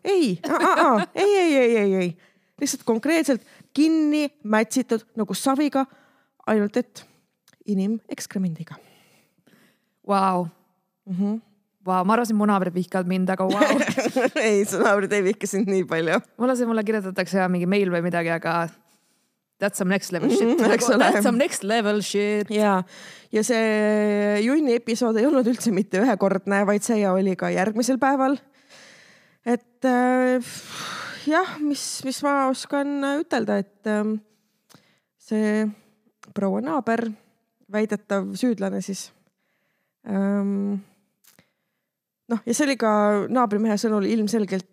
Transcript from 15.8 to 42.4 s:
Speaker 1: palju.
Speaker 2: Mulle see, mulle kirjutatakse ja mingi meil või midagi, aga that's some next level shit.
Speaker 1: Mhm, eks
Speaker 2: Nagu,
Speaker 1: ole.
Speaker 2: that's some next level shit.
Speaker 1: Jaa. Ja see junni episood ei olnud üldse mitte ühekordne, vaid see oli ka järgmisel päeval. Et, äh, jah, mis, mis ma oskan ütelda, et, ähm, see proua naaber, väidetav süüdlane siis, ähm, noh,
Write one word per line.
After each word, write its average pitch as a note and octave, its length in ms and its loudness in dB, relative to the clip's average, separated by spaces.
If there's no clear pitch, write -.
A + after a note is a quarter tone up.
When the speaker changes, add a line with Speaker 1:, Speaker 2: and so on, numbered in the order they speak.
Speaker 1:
palju. E3 300 0
Speaker 2:
Mulle B3+ 200 0
see, B3 140 -2
mulle A3 160 0
kirjutatakse G3 560 -4
ja F#3 80 2
mingi F3+ 180 0
meil G3 220 2
või F3 160 -2
midagi, E3+ 240 -2
aga E3 380 -2
that's G3+ 200 -2
some F#3 80 0
next F#3+ 240 -2
level F3 160 -2
shit. A#3+ 300 2
Speaker 1:
Mhm, A3 160 4
eks - 160 2
Speaker 2:
Nagu, A3+ 80 4
Speaker 1:
ole. A3+ 80 6
Speaker 2:
that's G#3 180 4
some A#3+ 160 2
next D#4 240 -2
level G#3 400 0
shit. G#3 480 -2
Speaker 1:
Jaa. G#3 300 2
Ja G#3+ 160 0
see G#3+ 1000 2
junni C4+ 340 2
episood A3+ 400 -2
ei G#3+ 80 2
olnud C4 240 2
üldse A#3+ 240 0
mitte F#3+ 300 0
ühekordne, G3 640 0
vaid G#3 180 0
see A3 220 0
oli F#3+ 260 2
ka F3 160 -4
järgmisel G#3+ 500 0
päeval. C4+ 380 2
Et, A#3+ 340 -4
äh, B3+ 720 2
jah, E4+ 360 0
mis, D4 280 -4
mis C4 180 -6
ma C#4+ 140 0
oskan C#4 440 -2
ütelda, A#3 420 -2
et, - 280 -6
ähm, G#3+ 340 -2
see G#3+ 520 -2
proua G3 320 -2
naaber, A#3 460 -2
väidetav G3+ 640 -4
süüdlane G3 480 -2
siis, - 240 -10
ähm, G3+ 720 -2
noh, A#3 140 -2